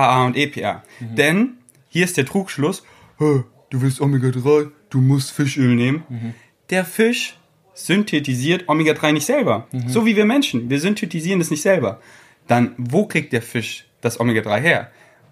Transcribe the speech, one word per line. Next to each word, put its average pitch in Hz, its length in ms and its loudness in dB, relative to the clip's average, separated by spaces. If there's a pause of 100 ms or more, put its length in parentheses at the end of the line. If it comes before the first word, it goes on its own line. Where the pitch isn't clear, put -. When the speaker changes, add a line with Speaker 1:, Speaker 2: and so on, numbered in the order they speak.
Speaker 1:
A 127 160 4
und 123 120 0
E 143 100 2
P 143 160 -8
A. 95 180 -4 (200)
Speaker 2:
Mhm. 113 140 -10
Speaker 1:
Denn 165 420 2 (320)
hier 175 160 0
ist 175 100 -6
der 139 100 2
Trugschluss, 185 580 -4 (340)
"Hä, 147 260 2 (260)
du 131 120 -4
willst 131 180 0
Omega-drei, 139 680 2 (220)
du 131 120 2
musst 135 300 2
Fischöl 135 440 2
nehmen." 131 320 0
Speaker 2:
Mhm. 113 260 -8 (360)
Speaker 1:
Der 185 160 -2
Fisch 226 520 -2 (360)
synthetisiert 156 960 -2
Omega-drei 151 420 2
nicht 151 140 0
selber, 170 480 0
Speaker 2:
Mhm. 123 160 -6
Speaker 1:
so 214 160 2
wie 220 100 4
wir 208 100 4
Menschen, 208 440 0
wir 139 100 0
synthetisieren 175 600 -2
es 160 100 -2
nicht 151 100 -4
selber. 156 380 0 (480)
Dann, 120 300 2
wo 131 280 0
kriegt 156 280 -4
der 117 80 0
Fisch - 440 -8 (160)
das 117 200 -4
Omega-drei 110 400 0
her? 143 280 0 (420)